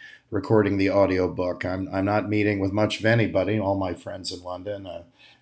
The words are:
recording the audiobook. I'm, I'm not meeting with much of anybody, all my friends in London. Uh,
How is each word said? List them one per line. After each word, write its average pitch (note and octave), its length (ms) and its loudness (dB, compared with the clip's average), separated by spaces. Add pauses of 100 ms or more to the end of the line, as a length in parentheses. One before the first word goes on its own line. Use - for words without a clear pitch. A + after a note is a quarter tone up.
(300)
recording G2+ 480 2
the G2 120 2
audiobook. F#2 760 2
I'm, F#2+ 280 -4
I'm G2 120 0
not G2+ 240 0
meeting G#2 320 2
with F#2+ 100 0
much G#2 300 0
of F#2+ 40 -2
anybody, G#2 540 2
all G2 180 0
my F#2 180 -4
friends F#2 360 -12
in F2+ 140 -12
London. F#2+ 420 -10
Uh, E2+ 160 -12 (400)